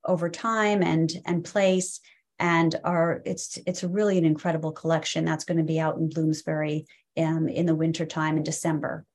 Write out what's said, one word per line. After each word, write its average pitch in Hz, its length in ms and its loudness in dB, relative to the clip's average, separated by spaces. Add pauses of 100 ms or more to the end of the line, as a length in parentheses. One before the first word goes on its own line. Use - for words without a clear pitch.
over 170 260 0
time 208 540 2
and, 165 260 2 (160)
and 170 200 0
place, 185 560 0 (360)
and 165 460 4
are, 165 420 0
it's, - 400 -8
it's 180 180 -4
really 190 340 2
an 170 80 4
incredible 156 480 0
collection 160 500 -2
that's 160 220 -2
gonna 165 180 0
be 160 160 0
out 160 180 0
in 160 120 0
Bloomsbury, 156 760 -2 (320)
um, 160 300 0
in - 180 -2
the 160 100 2
wintertime 160 600 -2
in 151 80 0
December. 160 720 -4